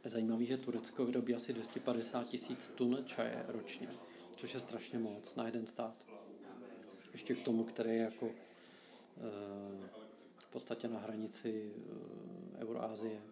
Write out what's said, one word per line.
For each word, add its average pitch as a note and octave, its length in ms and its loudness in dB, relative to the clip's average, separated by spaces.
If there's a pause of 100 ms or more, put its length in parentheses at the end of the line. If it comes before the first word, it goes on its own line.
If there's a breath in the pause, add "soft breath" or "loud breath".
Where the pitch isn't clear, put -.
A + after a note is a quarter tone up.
Je B2 60 -2
zajímavý, A2+ 360 6
že B2+ 120 4
Turecko B2 480 2
vyrobí A#2+ 300 6
asi A#2+ 180 -2
dvě A2+ 120 -2
stě - 140 -2
padesát A#2 480 2
tisíc - 480 -2
tun B2+ 300 8
čaje A#2 420 0
ročně, A#2 400 -4 (480 loud breath)
což - 180 -6
je C3 60 0
strašně A#2+ 400 -2
moc G#2+ 360 -2
na A2+ 100 2
jeden A2+ 200 2
stát. A2+ 400 -4 (1040)
Ještě - 240 0
k - 80 -4
tomu, A2+ 200 6
který A2+ 260 2
je A2+ 80 8
jako, A2+ 320 4
eh, G2+ 1600 -6 (460)
v - 120 -18
podstatě A#2 400 -2
na A2+ 120 2
hranici, G#2+ 760 -2
eh, - 880 -6
Euroázie. A2 580 0 (100)